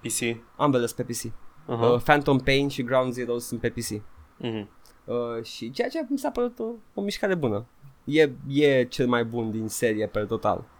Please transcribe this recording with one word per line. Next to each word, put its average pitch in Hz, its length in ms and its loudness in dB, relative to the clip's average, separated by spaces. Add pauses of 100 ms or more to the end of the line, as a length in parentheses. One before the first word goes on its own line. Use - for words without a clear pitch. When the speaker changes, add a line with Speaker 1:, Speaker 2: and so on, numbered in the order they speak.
Speaker 1:
P - 100 -12
C? 117 300 -2 (140)
Speaker 2:
ambele 127 300 4
sunt 120 220 -6
pe 120 60 -8
P - 20 -6
C. 113 160 -8 (400)
Speaker 1:
Aha. 117 140 2
Speaker 2:
Uh, 120 160 6
Phantom 143 380 4
Pain 139 280 2
și 139 160 -4
Ground 127 300 2
Zeroes 120 340 -4
sunt 117 120 -6
pe 120 100 -2
P 113 60 -6
C. 117 140 -6 (480)
Speaker 1:
Mhm. 110 320 -6 (360)
Speaker 2:
Uh, 117 380 -4
și 117 280 -10
ceea 247 160 -2
ce 311 220 -4
mi 277 80 0
s-a 277 120 -4
părut 240 300 -4
o, 226 60 -4 (280)
o 202 80 -6
mișcare 202 340 -2
bună. 117 300 0 (380)
E, 147 260 4 (180)
e 139 360 4
cel 123 240 0
mai 120 160 4
bun 113 280 -2
din 110 160 -4
serie 107 400 0
per 104 180 -2
total, 104 380 0 (160)